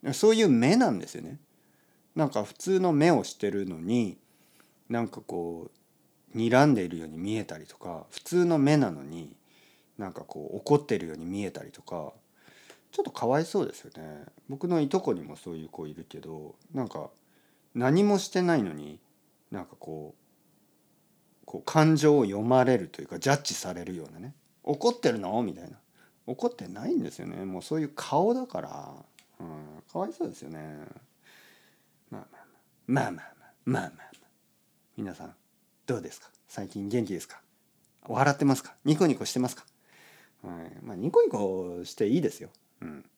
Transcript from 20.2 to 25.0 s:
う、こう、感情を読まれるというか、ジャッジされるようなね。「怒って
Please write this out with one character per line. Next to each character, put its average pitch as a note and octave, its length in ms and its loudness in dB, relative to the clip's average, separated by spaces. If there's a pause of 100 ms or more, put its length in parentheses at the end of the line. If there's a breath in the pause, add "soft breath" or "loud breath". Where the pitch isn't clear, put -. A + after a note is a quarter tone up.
う、 - 20 -20
こ G2 140 -12
う、 - 40 -12
感 D#3 340 6
情 D3 200 8
を C3 60 4
読 G2+ 180 -2
ま B2+ 220 6
れ B2 140 4
る F2+ 100 -2
と - 140 -14
い - 40 -12
う - 20 -20
か、 E2+ 120 -10
ジ C3+ 100 0
ャ C#3+ 60 6
ッ C#3+ 60 -4
ジ - 120 -4
さ F#2 200 -8
れ F2 100 -8
る F2+ 120 -8
よ D#2 140 -12
う D#2 40 -20
な D#2 60 -20
ね。 B2+ 140 -14 (300)
「怒 D3 260 0
っ A#3 40 0
て D3 180 2